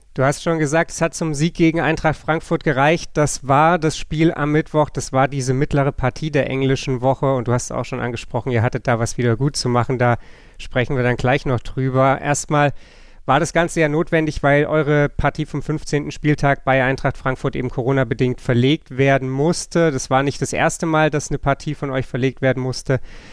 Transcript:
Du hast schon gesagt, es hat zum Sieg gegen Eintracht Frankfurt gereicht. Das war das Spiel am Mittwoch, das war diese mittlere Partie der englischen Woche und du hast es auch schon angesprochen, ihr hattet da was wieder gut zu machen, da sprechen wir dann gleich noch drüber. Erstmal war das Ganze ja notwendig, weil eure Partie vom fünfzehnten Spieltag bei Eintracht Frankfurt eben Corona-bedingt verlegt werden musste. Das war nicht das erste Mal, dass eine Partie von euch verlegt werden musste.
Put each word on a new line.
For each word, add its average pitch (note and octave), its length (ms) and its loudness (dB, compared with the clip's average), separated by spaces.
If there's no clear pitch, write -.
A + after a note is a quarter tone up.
Du C3 120 0
hast C#3+ 180 0
schon E3 160 0
gesagt, D#3 320 0
es - 100 -8
hat E3 140 0
zum D#3+ 180 -2
Sieg D3+ 220 0
gegen E3 260 2
Eintracht D3+ 380 0
Frankfurt D#3+ 460 -2
gereicht. D3+ 500 2
Das D3 340 0
war D#3 300 4
das D#3 180 -2
Spiel D#3+ 340 0
am D3 220 -2
Mittwoch, D3+ 380 2
das - 240 -6
war C3+ 120 4
diese C3 280 -2
mittlere C#3 380 2
Partie C#3+ 380 -2
der C3 200 0
englischen C3 500 0
Woche C3+ 320 0
und B2 160 -2
du A#2 40 2
hast B2 120 0
es - 60 -10
auch A#2+ 160 -4
schon B2 140 -8
angesprochen, A#2+ 520 -4
ihr A#2 80 2
hattet - 260 -2
da A#2+ 120 2
was A2+ 180 -2
wieder A#2+ 220 0
gut C#3 180 -2
zu - 140 -2
machen, A#2+ 260 0
da A#2+ 220 2
sprechen C3+ 380 -4
wir B2+ 60 0
dann A#2+ 140 0
gleich B2+ 300 0
noch B2 140 0
drüber. C3+ 600 0
Erstmal D3 540 0
war C3+ 160 2
das D#3+ 140 -2
Ganze E3+ 260 0
ja D#3 80 4
notwendig, D#3 540 0
weil C#3+ 240 4
eure D3 420 2
Partie - 380 -2
vom C#3+ 160 -6
fünfzehnten D3+ 480 -4
Spieltag C#3+ 560 0
bei C3+ 180 4
Eintracht C3 320 0
Frankfurt C3 400 -4
eben B2+ 140 -4
Corona-bedingt B2+ 720 0
verlegt C3 560 2
werden C3+ 320 2
musste. D#3 600 0
Das C3 200 -4
war C3+ 120 4
nicht C#3 200 -2
das C3+ 100 -4
erste - 320 0
Mal, D#3 240 2
dass D3 220 -4
eine D3 80 -2
Partie C#3+ 360 -2
von C#3+ 160 -8
euch C3 140 -2
verlegt B2+ 380 -2
werden C3 200 2
musste. C3 380 -2